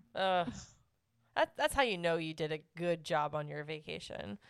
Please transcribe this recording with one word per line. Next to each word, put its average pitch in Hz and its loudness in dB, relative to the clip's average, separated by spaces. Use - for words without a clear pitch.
Ugh. 185 2
That, - 2
that's 302 2
how 269 4
you 226 4
know 170 2
you 160 -2
did 156 -2
a 156 -2
good 170 0
job 151 0
on 151 -4
your 147 -6
vacation. 160 -8